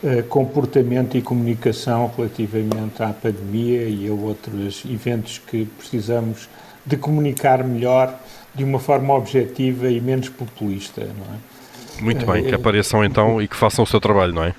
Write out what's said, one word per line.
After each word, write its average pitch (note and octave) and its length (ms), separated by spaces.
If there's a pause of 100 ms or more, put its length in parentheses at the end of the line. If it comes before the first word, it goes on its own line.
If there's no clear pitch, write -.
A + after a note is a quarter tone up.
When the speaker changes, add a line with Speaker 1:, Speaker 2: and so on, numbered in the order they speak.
Speaker 1:
eh, B2 240
comportamento B2+ 880
e B2 60
comunicação A#2 920
relativamente A2 840
à A2 60
pandemia A2 800
e G#2 200
a G#2+ 40
outros G#2 720
eventos A#2 540
que A2 260 (140)
precisamos A2+ 720 (380)
de C#3 100
comunicar C#3 680
melhor, B2+ 500 (400)
de C3+ 80
uma C3+ 160
forma C#3 360
objetiva B2+ 760
e A#2+ 100
menos B2+ 280
populista, G#2 720
não G#2 340
é? - 680
Speaker 2:
Muito A#2 240
bem, F#2 180
Speaker 1:
Eh, C3 60
Speaker 2:
que B2+ 40
apareçam G#2 500
então A2 360
e G#2 80
que - 80
façam A2+ 260
o G#2+ 40
seu G#2+ 140
trabalho, F#2+ 340
não E2 100
é? F2 140